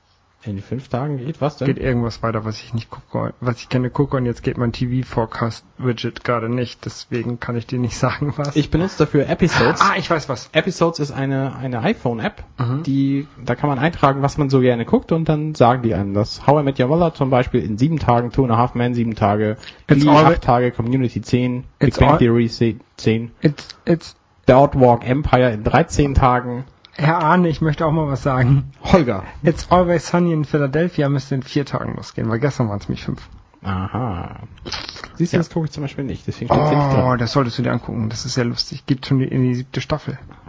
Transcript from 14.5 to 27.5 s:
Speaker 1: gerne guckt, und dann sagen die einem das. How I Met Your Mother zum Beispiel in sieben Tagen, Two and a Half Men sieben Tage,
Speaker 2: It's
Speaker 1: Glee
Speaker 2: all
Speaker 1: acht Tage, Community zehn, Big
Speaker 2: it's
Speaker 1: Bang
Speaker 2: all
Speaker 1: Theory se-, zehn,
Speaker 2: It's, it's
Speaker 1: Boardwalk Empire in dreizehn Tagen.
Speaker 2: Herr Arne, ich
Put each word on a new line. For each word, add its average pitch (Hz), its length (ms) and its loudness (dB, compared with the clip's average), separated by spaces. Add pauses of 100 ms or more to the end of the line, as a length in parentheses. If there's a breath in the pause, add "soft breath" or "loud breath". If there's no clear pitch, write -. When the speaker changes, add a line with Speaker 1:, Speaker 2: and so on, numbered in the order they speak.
Speaker 1:
gerne 120 240 2
guckt, - 260 0
und 165 180 0
dann 151 280 -2
sagen 123 260 4
die 110 120 0
einem 98 200 -2
das. - 320 -2
How 147 140 6
I - 20 0
Met 135 160 0
Your 127 80 2
Mother 165 260 2
zum 135 160 -2
Beispiel 127 360 2
in 104 120 -4
sieben 151 220 0
Tagen, 120 320 2
Two 135 140 0
and 120 80 2
a 110 40 4
Half 123 200 2
Men 120 180 0
sieben 117 220 -2
Tage, 107 400 0 (320 loud breath)
Speaker 2:
It's 147 140 6
Speaker 1:
Glee 147 80 6
Speaker 2:
all 151 160 8
Speaker 1:
acht 170 160 4
Tage, 123 280 2
Community 120 520 -2
zehn, 123 420 0 (160)
Big 139 80 6
Speaker 2:
it's - 100 0
Speaker 1:
Bang 135 140 6
Speaker 2:
all 131 60 4
Speaker 1:
Theory 120 280 4
se-, 113 300 0 (200)
zehn, 113 440 0
Speaker 2:
It's, - 260 0 (180)
it's - 300 -2 (320)
Speaker 1:
Boardwalk 127 580 6
Empire 127 480 2
in 107 120 -8
dreizehn 139 500 2
Tagen. 123 500 2 (340)
Speaker 2:
Herr 160 200 2
Arne, 170 300 4
ich 151 120 -4